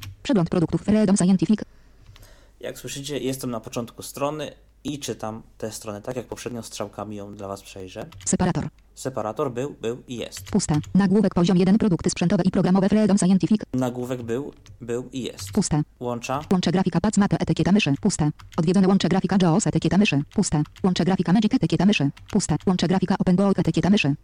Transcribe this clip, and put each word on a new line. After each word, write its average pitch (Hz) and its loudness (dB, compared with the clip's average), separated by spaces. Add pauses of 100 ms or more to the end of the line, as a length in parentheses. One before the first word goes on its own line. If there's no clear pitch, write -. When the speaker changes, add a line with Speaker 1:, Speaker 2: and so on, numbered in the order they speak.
(240)
Speaker 1:
Przegląd 185 2
produktów 170 0
Freedom 208 4
Scientific. 196 2 (1000)
Speaker 2:
Jak - -10
słyszycie, 139 -8
jestem 131 -4
na 113 -6
początku 117 -8
strony 147 -6 (320)
i 139 -6
czytam 110 -8 (140)
tę 110 -8
stronę, 104 -12
tak 127 -10
jak 117 -8
poprzednio 117 -10
strzałkami 104 -10
ją 101 -14
dla 101 -10
was 98 -8
przejrzę. 95 -14 (200)
Speaker 1:
Separator. - -2 (260)
Speaker 2:
Separator 127 -4
był, 123 -6
był 117 -6
i 131 -10
jest. - -10 (100)
Speaker 1:
Puste. 170 2 (160)
Nagłówek 190 4
poziom 175 4
jeden, 190 6
produkty 180 0
sprzętowe 175 0
i 185 -2
programowe 190 2
Freedom 208 2
Scientific. 190 0 (120)
Speaker 2:
Nagłówek 123 -4
był, 117 -4 (280)
był 120 -6
i 127 -6
jest. - -10
Speaker 1:
Puste. 165 2 (180)
Speaker 2:
Łącza. 123 -4
Speaker 1:
Łącze 180 2
grafika, 185 2
Pacmate, 202 4
etykieta 160 2
myszy. 180 4
Puste. 156 0 (260)
Odwiedzone 185 4
łącze 190 4
grafika, 190 2
jaos, 160 4
etykieta 160 2
myszy. 190 2 (120)
Puste. 165 0 (200)
Łącze 180 2
grafika, 180 2
Magic, 214 4
etykieta - 2
myszy. 190 4 (220)
Puste. 180 0 (120)
Łącze 180 2
grafika, 190 0
OpenBook, 190 2
etykieta 165 2
myszy. 165 2